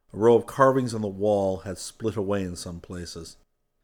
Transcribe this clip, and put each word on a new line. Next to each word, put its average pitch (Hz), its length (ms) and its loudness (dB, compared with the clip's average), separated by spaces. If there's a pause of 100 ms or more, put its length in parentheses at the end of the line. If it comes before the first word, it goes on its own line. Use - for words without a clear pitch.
(120)
A - 60 -12
row 117 180 6
of 110 120 2
carvings 131 460 4
on 110 80 -4
the 107 60 -2
wall 98 520 0
had 92 180 -10
split - 380 -6
away 101 280 -2
in 90 120 -6
some 87 240 -12
places. 87 580 -14 (460)